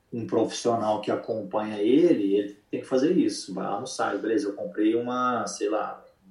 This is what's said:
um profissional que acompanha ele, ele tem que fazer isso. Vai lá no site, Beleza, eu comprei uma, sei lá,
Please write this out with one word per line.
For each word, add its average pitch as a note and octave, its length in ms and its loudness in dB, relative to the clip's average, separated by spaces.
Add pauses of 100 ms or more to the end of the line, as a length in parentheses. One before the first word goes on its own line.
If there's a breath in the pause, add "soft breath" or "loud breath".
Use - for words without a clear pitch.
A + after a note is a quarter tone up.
(120)
um A2+ 140 -6
profissional A2 760 0
que - 100 -4
acompanha G#2+ 680 -4
ele, A#2 580 6
ele G2+ 200 0 (140)
tem - 100 -4
que - 60 -14
fazer C3+ 300 2
isso. - 380 0
Vai G2 100 -6
lá G2 160 -4
no - 60 -10
site, G2+ 340 -4
Beleza, G#2 280 0
eu G2+ 40 -6
comprei G#2+ 420 0
uma, B2 520 -2
sei G#2 240 -4
lá, - 320 -4 (280)